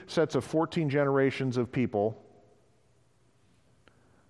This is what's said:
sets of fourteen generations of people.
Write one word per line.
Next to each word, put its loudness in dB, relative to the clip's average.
sets 0
of 0
fourteen -2
generations 2
of -2
people. 0